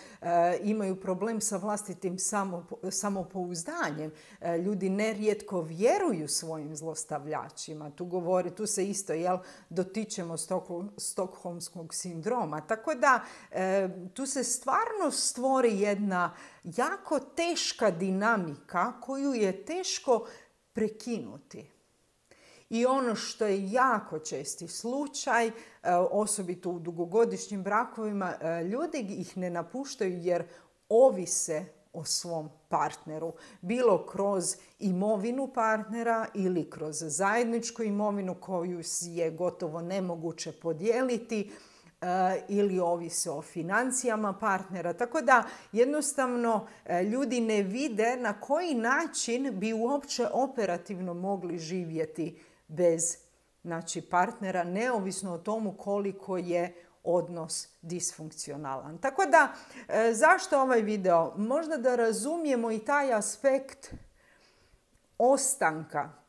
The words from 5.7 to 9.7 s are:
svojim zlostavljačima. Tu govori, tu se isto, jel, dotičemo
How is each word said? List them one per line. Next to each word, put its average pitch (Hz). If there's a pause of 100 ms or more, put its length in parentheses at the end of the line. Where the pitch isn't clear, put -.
svojim 156
zlostavljačima. 151
Tu 175
govori, 175
tu 214
se 196
isto, 196
jel, 180 (300)
dotičemo 180